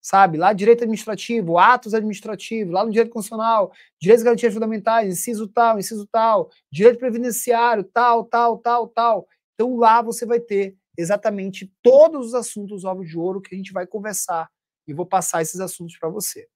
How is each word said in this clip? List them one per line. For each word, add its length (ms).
Sabe? 360
Lá, 160
direito 300
administrativo, 760
atos 360
administrativos, 760
lá 120
no 60
direito 200
constitucional, 640
direitos 240
e 20
garantias 280
fundamentais, 600
inciso 360
tal, 300
inciso 280
tal, 440
direito 280
previdenciário, 840
tal, 420
tal, 340
tal, 280
tal. 400
Então, 220
lá 260
você 240
vai 120
ter 380
exatamente 760
todos 440
os 80
assuntos 360
dos 140
ovos 240
de 100
ouro 220
que 140
a 40
gente 140
vai 140
conversar 640
e 60
vou 140
passar 340
esses 200
assuntos 360
pra 140
você. 460